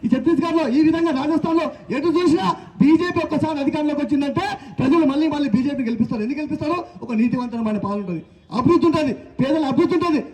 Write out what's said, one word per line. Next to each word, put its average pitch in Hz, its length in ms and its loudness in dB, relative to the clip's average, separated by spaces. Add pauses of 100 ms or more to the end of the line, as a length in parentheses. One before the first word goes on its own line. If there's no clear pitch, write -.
ఈ 233 100 -2
ఛత్తీస్గఢ్లో, 320 520 0 (120)
ఈ - 100 4
విధంగా 330 320 0
రాజస్థాన్లో 320 460 0 (320)
ఎటు 311 200 0
చూసినా 349 280 2 (360)
బీజేపీ 330 440 4
ఒక్కసారి 311 380 -2
అధికారంలోకి 302 400 -2
వచ్చిందంటే 285 420 -2 (340)
ప్రజలు 285 320 4
మళ్ళీ 302 240 0
మళ్ళీ 285 200 -2
బీజేపీని 262 340 -2
గెలిపిస్తారు. 226 360 -2
ఎందుకు 285 160 -6
గెలిపిస్తారు? 302 360 -4 (280)
ఒక 240 60 -10 (100)
నీతివంతమైన 233 640 -2
పాలన 202 180 -4
ఉంటుంది, 175 200 -6 (360)
అభివృద్ధి 302 300 6
ఉంటుంది, 294 240 0 (280)
పేదల 302 220 2 (100)
అభివృద్ధి 349 260 2
ఉంటుంది 311 220 0 (120)